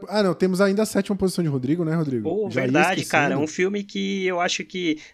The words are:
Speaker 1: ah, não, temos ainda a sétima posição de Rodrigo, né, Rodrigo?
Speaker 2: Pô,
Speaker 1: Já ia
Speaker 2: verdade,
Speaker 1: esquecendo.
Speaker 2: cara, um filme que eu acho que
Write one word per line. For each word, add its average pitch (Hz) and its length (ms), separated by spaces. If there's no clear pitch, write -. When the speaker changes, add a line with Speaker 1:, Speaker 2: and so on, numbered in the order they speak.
Speaker 1:
ah, 208 140
não, 185 120
temos 185 260
ainda 196 220
a 214 40
sétima 202 300
posição 185 260
de 160 80
Rodrigo, 139 340
né, 156 120
Rodrigo? 131 320
Speaker 2:
Pô, 202 220
Speaker 1:
Já 120 100
ia 131 60
Speaker 2:
verdade, 151 340
Speaker 1:
esquecendo. - 100
Speaker 2:
cara, 143 280
um 151 80
filme 196 360
que 196 440
eu 185 140
acho 180 220
que 160 380